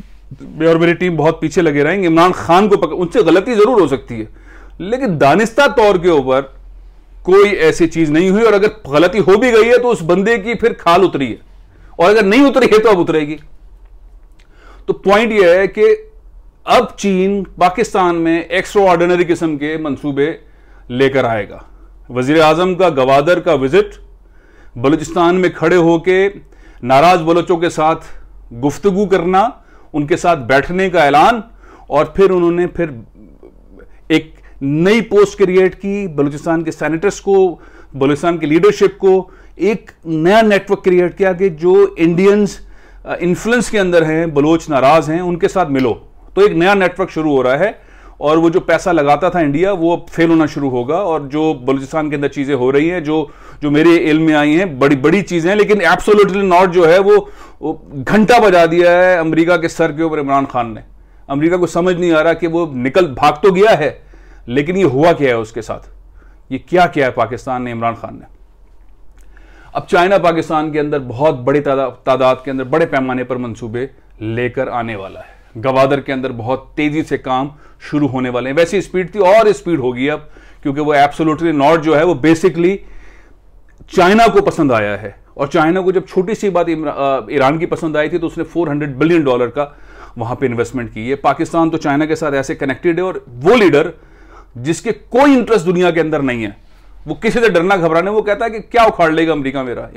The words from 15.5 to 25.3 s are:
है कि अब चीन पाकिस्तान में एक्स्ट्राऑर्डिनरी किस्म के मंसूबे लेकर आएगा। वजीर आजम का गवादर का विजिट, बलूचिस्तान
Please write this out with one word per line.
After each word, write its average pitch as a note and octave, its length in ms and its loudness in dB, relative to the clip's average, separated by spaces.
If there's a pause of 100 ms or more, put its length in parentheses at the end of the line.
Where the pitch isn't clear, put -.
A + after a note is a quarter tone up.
है G3 80 0
कि G#3+ 440 0 (560)
अब A3 320 0
चीन G3 440 -2
पाकिस्तान F3+ 720 -2
में E3 320 -2
एक्स्ट्राऑर्डिनरी F3 800 0
किस्म D#3+ 300 -2
के D3+ 220 -6
मंसूबे C#3+ 640 -4 (500)
लेकर C3 360 0
आएगा। G#2 400 -6 (460)
वजीर C3 300 0
आजम E3+ 340 2
का F3+ 140 2
गवादर C#3+ 500 2
का E3+ 140 -2
विजिट, C#3+ 380 0 (840)
बलूचिस्तान D#3 580 0